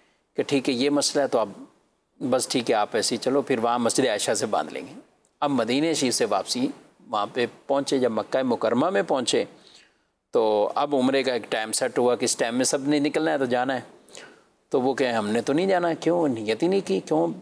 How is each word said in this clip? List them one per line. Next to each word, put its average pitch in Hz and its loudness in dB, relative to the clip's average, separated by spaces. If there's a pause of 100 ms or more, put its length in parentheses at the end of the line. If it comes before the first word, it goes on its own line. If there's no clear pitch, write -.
(360)
کہ 135 0
ٹھیک 135 0
ہے 135 2
یہ 131 0
مسئلہ 143 2
ہے 131 2
تو 127 2
آپ 107 0 (840)
بس 123 0
ٹھیک 123 -2
ہے 120 2
آپ 104 2
ایسے - 0
ہی 110 -4
چلو، 135 2
پھر 131 -2
وہاں 117 0
مسجد 120 2
عائشہ 110 0
سے 107 -2
باندھ 87 -4
لیں - -10
گے۔ 180 -18 (400)
اب 147 0
مدینہ 135 0
شریف 131 0
سے 123 0
واپسی 104 0 (420)
وہاں 104 -2
پہ 120 0 (200)
پہنچے، 139 0
جب 123 2
مکہ 110 0
مکرمہ 120 2
میں 196 2
پہنچے 131 0 (840)
تو 107 2
اب 143 0
عمرے 135 2
کا 127 0
ایک 117 -4
ٹائم 110 -2
سیٹ 123 -2
ہوا 123 4
کہ 127 -2
اس 113 0
ٹائم 120 -2
میں 127 2
سب 139 -2
نے 147 2
نکلنا 156 0
ہے 147 2
تو 135 -2
جانا 127 0
ہے۔ 123 -4 (880)
تو 135 2
وہ 127 2
کہیں 123 0
ہم 107 0
نے 113 0
تو 139 0
نہیں 170 2
جانا، 175 2
کیوں 165 0
نیت 113 -2
ہی 170 4
نہیں 196 2
کی، 190 -2
کیوں 165 0 (140)